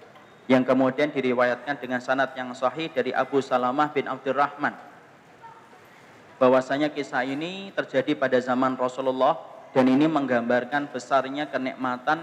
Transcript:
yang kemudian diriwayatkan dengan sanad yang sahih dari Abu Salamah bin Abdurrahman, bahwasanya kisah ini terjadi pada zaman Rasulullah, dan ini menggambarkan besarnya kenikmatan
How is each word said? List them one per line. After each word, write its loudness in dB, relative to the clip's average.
yang 4
kemudian 2
diriwayatkan 0
dengan -6
sanad 0
yang -8
sahih -4
dari -2
Abu 0
Salamah 0
bin -2
Abdurrahman, -2
bahwasanya 4
kisah -4
ini -6
terjadi -2
pada 2
zaman 0
Rasulullah, 0
dan 4
ini 4
menggambarkan 0
besarnya -2
kenikmatan -4